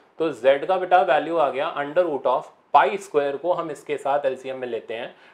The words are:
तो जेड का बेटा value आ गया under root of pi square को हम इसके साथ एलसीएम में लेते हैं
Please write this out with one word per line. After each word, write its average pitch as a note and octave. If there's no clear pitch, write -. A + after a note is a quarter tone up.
तो D#3+
जेड C3+
का F#3
बेटा F3+
value D#3+
आ D3
गया C#3+
under C#3+
root C#3+
of C3+
pi F3
square C#3+
को D#3+
हम E3
इसके C#3+
साथ C#3+
एलसीएम C3
में B2+
लेते A2+
हैं G#2+